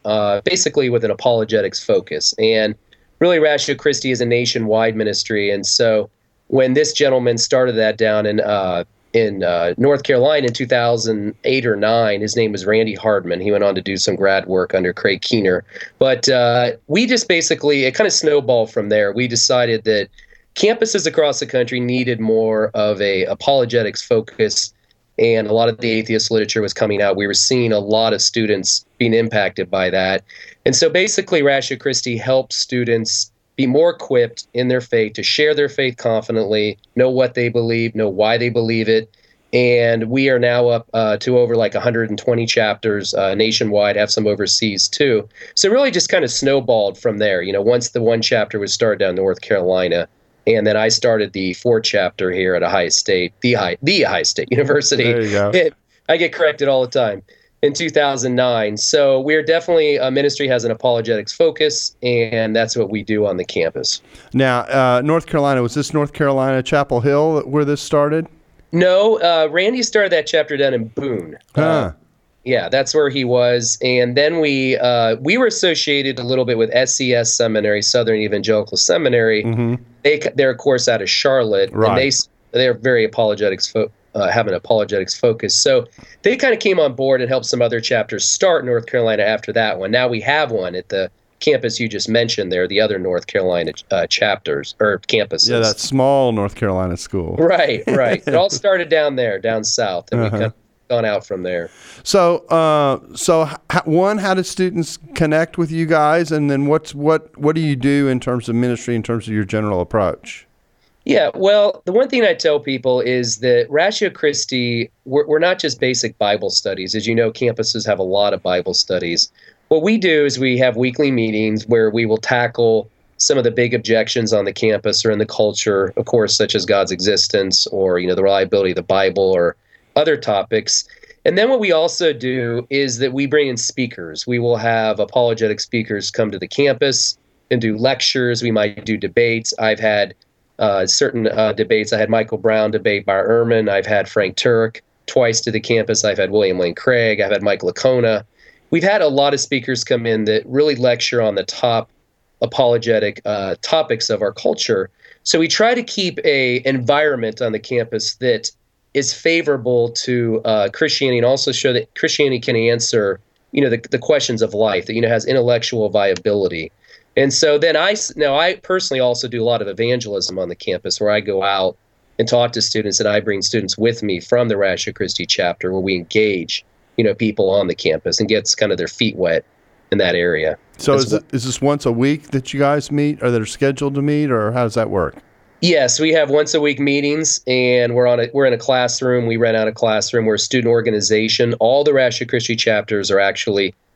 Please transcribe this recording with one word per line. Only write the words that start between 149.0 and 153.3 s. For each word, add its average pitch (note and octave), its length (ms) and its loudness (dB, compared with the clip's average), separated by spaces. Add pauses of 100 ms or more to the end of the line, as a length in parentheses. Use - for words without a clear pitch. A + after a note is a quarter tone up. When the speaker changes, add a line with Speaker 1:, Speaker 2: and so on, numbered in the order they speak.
Speaker 1:
a D#3 80 2
lot C#3 240 2
of C#3 80 0
speakers B2+ 440 -4
come A#2 200 -2
in A2 220 -2
that A2 180 0
really C#3+ 300 0
lecture A#2+ 480 0
on G#2+ 120 0
the F#2+ 100 -2
top A#2 440 -2 (540)
apologetic, A#2 840 0
uh, G2 380 -4